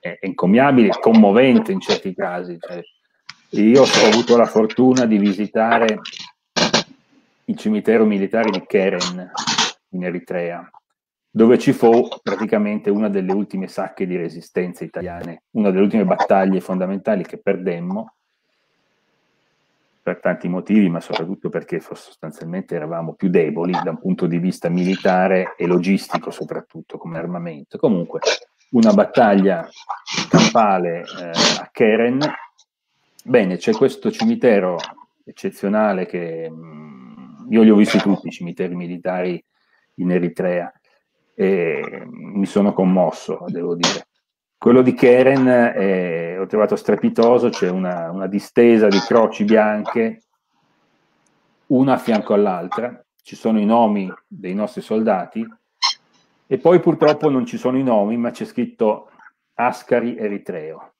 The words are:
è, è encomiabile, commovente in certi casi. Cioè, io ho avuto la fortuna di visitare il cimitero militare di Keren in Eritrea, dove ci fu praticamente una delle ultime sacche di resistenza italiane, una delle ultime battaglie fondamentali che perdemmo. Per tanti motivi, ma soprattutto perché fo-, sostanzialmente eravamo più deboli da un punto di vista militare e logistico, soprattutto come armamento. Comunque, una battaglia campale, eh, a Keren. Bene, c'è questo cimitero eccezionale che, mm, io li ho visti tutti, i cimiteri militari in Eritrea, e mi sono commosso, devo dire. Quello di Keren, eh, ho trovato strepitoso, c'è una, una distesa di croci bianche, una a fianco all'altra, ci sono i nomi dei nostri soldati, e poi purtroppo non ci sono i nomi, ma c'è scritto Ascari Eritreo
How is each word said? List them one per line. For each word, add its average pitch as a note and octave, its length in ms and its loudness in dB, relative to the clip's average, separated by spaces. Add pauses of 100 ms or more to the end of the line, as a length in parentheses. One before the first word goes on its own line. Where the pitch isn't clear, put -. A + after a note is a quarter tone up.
è, F2+ 80 -12
è F2 180 -12
encomiabile, A2+ 720 4
commovente A2+ 680 6
in F#2+ 100 -4
certi G2 340 -4
casi. F2+ 440 -8
Cioè, F2 220 -14 (720)
io A2+ 320 6
ho - 280 4
avuto A#2 260 4
la A#2 100 6
fortuna B2 580 2
di A2 140 2
visitare G#2+ 840 0 (1400)
il G#2+ 120 -6
cimitero A2 480 2
militare G#2+ 460 0
di F#2+ 160 -6
Keren F2+ 640 -2 (600)
in F2+ 140 -8
Eritrea, F2 640 -8 (600)
dove A2+ 280 6
ci C3 140 2
fu A#2+ 360 4 (140)
praticamente G#2 680 -2
una G#2 180 0
delle F#2+ 240 -4
ultime G2 360 -6
sacche F#2+ 380 -8
di F2+ 100 -6
resistenza F2 680 -8
italiane, E2+ 580 -12 (100)
una G#2 180 0
delle F#2+ 120 2
ultime G#2 220 2
battaglie F#2+ 560 0
fondamentali F#2 640 -4
che - 140 -16
perdemmo. F3+ 760 -6 (1900)
Per F2 180 -6
tanti F2+ 280 -6
motivi, F#2 400 2
ma E2+ 120 -4
soprattutto F2 480 -8
perché - 320 -8
fo-, - 140 -16
sostanzialmente - 800 -14
eravamo E2 400 -8
più - 140 -4
deboli E2+ 440 0
da E2+ 180 -4
un D#2+ 80 -10
punto F#2 280 -4
di E2+ 120 -2
vista F2+ 300 -4
militare F#2 880 0
e F2 100 -4
logistico, F2+ 640 -2
soprattutto - 680 -14
come E3+ 200 -12
armamento. F3 600 -12
Comunque, G#2+ 420 -2 (520)
una A2+ 200 4
battaglia G2 760 2 (600)
campale, F#2 720 2
eh, F2 300 -14 (300)
a - 100 -16
Keren. A#2 480 2 (1040)
Bene, G2+ 320 2
c'è A2 160 -2
questo C3 380 0
cimitero A2 680 0 (460)
eccezionale G2 840 -4
che, E2 440 -8
mm, D#2 1000 -20
io A2 120 6
li A2 80 8
ho G#2 60 8
visti G#2 220 4
tutti, F#2+ 300 -2
i E2+ 40 -12
cimiteri F2 420 -10
militari F#2 680 -6 (540)
in F2+ 140 -2
Eritrea, F2 640 -2 (600)
e F2 720 -2
mi F#2+ 400 -6
sono G2+ 260 0
commosso, F#2 760 0
devo F2 260 -6
dire. F2 320 -4 (500)
Quello B2 260 4
di B2 120 4
Keren, C3 540 4
eh, F#2 880 0
ho F#2+ 80 -6
trovato G#2 300 0
strepitoso, A#2 720 2
c'è F#2+ 200 -2
una, F2+ 420 -4
una F#2+ 160 -8
distesa A2 600 4
di G2+ 120 4
croci A2 440 2
bianche, G#2+ 800 0 (1400)
una C3 280 2
a A#2+ 40 -2
fianco A2 340 -2
all'altra, G2+ 720 -2 (180)
ci - 140 -20
sono A2+ 220 -2
i G#2 60 0
nomi G#2 480 2 (140)
dei F#2 280 -12
nostri G2+ 260 -6
soldati, A2 680 -4 (1040)
e C3 60 -2
poi E3+ 220 4
purtroppo D3+ 500 2
non B2+ 160 0
ci A#2+ 100 -12
sono B2+ 220 -2
i C3+ 40 -2
nomi, A2+ 360 0
ma A#2+ 120 -4
c'è A#2 140 -10
scritto A2+ 640 -4 (460)
Ascari A#2+ 640 -2
Eritreo F#2+ 800 -10